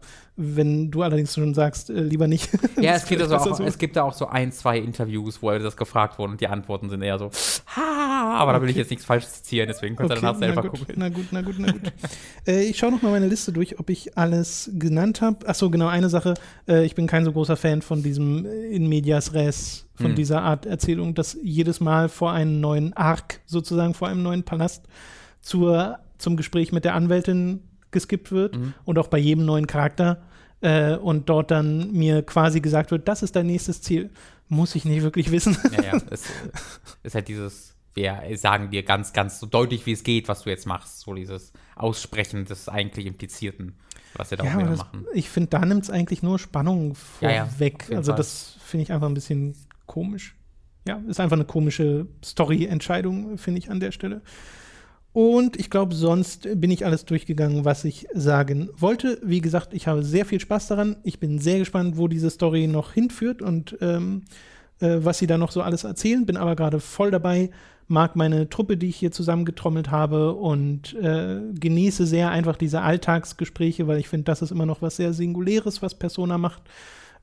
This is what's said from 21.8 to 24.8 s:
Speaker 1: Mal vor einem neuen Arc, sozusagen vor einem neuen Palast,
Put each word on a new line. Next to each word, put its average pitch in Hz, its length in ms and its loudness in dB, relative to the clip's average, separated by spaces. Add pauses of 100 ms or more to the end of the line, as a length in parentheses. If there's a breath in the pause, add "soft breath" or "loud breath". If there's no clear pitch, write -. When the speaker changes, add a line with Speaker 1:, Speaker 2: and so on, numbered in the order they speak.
Speaker 1:
Mal 160 280 4
vor 170 240 -2
einem 156 280 2
neuen 151 340 0
Arc, 165 500 0
sozusagen 170 500 0
vor 180 140 -4
einem 180 140 -2
neuen 175 200 -2
Palast, 170 440 -4 (560 loud breath)